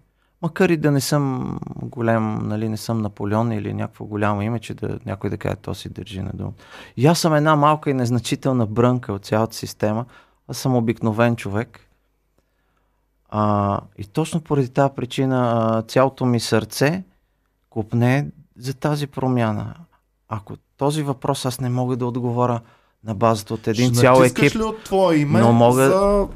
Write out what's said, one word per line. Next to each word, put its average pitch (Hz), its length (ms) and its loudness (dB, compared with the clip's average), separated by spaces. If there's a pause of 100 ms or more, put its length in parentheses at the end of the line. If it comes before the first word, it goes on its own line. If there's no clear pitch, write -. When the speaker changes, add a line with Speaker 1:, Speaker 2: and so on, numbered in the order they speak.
(420)
Speaker 1:
макар 175 260 0
и 170 80 2
да 156 140 0
не 143 100 2
съм 135 520 -2 (300)
голям, 113 680 -2
нали, 107 200 -4
не 110 80 -6
съм 113 260 -4
Наполеон 107 500 -4
или 104 220 -6
някакво 107 300 -8
голямо 104 380 -2
име, 113 160 -4
че - 160 -12
да, - 320 -8
някой 101 240 -6
да 98 60 -6
каже, 98 200 -4
„То 98 180 -10
си - 140 -14
държи 95 340 -12
на 95 120 -8
дума“. 98 180 -10 (440)
И 117 100 2
аз 165 120 4
съм 160 160 2
една 151 220 4
малка 151 340 2
и 139 40 0
незначителна 123 720 0
брънка 120 460 0
от 98 120 -8
цялата 110 320 -2
система. 107 480 -4 (440)
Аз 120 100 -10
съм 131 180 0
обикновен 117 600 0
човек. 101 440 -6 (1500)
А, 104 520 0 (180)
и 104 60 -10
точно 160 360 -4
поради 139 280 0
тази 139 280 0
причина, 127 580 0
а, 113 280 0
цялото 131 420 0
ми 120 160 2
сърце 139 640 -2 (640)
копне 123 600 0 (280)
за 127 160 -8
тази 147 320 -4
промяна. 117 680 -2 (540)
Ако 110 260 -10 (220)
този 151 260 -2
въпрос 139 440 -4
аз 123 140 -4
не 127 80 -2
мога 127 280 -2
да 123 100 -4
отговоря 120 540 -2 (440)
на 107 100 -6
базата 110 400 2
от 107 140 -6
един 113 180 2
Speaker 2:
Ще 123 140 2
Speaker 1:
цял 127 180 8
Speaker 2:
натискаш 127 280 4
Speaker 1:
екип, 220 140 0
Speaker 2:
ли - 20 0
от 220 220 -6
твое 185 320 2
име 143 240 2
Speaker 1:
но 117 120 6
мога, 120 300 6
Speaker 2:
за, 196 520 4